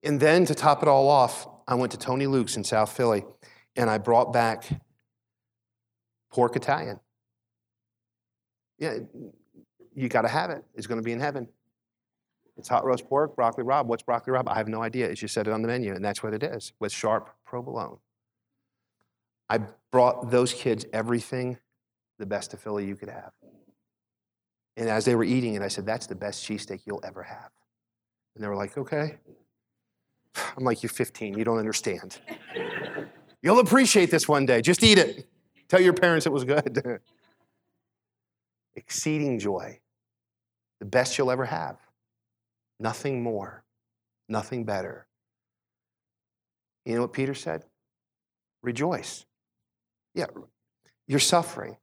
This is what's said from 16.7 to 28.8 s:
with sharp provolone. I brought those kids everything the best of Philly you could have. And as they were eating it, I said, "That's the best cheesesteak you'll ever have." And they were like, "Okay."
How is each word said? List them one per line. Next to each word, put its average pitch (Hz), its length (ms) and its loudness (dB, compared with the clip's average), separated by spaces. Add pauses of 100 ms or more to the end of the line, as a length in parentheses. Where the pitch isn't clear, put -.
with 104 120 -4
sharp - 380 -2 (140)
provolone. 120 540 -10 (1500)
I 110 120 0 (300)
brought 123 400 2
those 123 220 2
kids 110 400 -2
everything 120 680 -4 (600)
the 107 80 -10
best 98 280 -8
of 110 60 -18
Philly 104 260 -4
you 101 100 -6
could 98 140 -14
have. - 220 -16 (1400)
And 113 120 -2
as 110 160 0
they 123 100 4
were 113 100 2
eating 120 300 0
it, 101 80 -4
I 101 60 -4
said, 98 160 -6
"That's 110 220 -6
the 120 80 -10
best 101 340 -10
cheesesteak 101 380 -8
you'll 101 180 -10
ever 92 180 -14
have." - 280 -18 (840)
And 110 80 -12
they 104 60 -6
were 101 80 -4
like, 101 220 -6
"Okay." 151 400 -4 (1160)